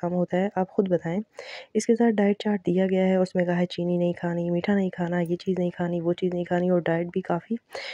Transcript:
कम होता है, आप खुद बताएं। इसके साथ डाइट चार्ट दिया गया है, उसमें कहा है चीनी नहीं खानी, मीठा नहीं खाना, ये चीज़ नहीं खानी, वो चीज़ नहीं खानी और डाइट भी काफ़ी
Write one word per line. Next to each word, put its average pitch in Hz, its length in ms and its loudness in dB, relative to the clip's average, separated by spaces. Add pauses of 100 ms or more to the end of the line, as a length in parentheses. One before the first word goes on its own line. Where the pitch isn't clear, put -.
कम 175 120 -4
होता 180 220 0
है, 190 200 0
आप 185 120 0
खुद 196 200 0
बताएं। 170 320 0 (560)
इसके 220 180 2
साथ 233 180 4
डाइट 202 300 2
चार्ट 208 200 0
दिया 180 240 2
गया 190 180 2
है, 185 160 4
उसमें 185 260 0
कहा 175 100 0
है 180 120 2
चीनी 175 300 -2
नहीं 175 160 2
खानी, 170 360 -4
मीठा 175 240 0
नहीं 196 160 0
खाना, 175 320 -2
ये 170 140 -2
चीज़ 185 220 -2
नहीं 175 120 0
खानी, 175 300 -4
वो 170 140 0
चीज़ 180 200 -2
नहीं 175 100 -2
खानी 180 260 0
और 180 120 2
डाइट 165 260 -2
भी 190 160 -4
काफ़ी 185 340 -4 (360)